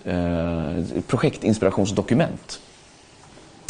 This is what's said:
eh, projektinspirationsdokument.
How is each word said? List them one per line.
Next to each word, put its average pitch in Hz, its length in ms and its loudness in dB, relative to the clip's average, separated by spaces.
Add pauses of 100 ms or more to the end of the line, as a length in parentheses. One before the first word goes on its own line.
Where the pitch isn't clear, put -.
eh, 85 800 0 (240)
projektinspirationsdokument. 107 1500 0 (1120)